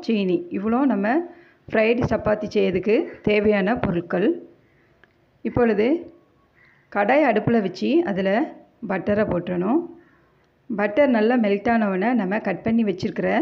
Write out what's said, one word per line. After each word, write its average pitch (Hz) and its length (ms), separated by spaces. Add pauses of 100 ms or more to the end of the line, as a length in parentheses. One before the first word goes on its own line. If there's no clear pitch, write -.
சீனி, 190 320 (220)
இவ்வளோ 220 200 (140)
நம்ம 202 180 (560)
fried 240 460
சப்பாத்தி 208 420
செய்யறதுக்கு 190 400 (320)
தேவையான 208 560
பொருட்கள். 175 440 (1200)
இப்பொழுது 226 380 (1080)
கடாய் 254 360
அடுப்புல 220 360
வச்சு 208 240 (200)
அதுல 190 240 (560)
பட்டரை 202 420
போட்டுறணும். 180 460 (1000)
butter 262 360
நல்லா 226 280
melt 202 300
ஆனவுடனே 208 360 (100)
நம்ம 196 280
cut 185 180
பண்ணி 226 240
வச்சிருக்கிற 180 400 (140)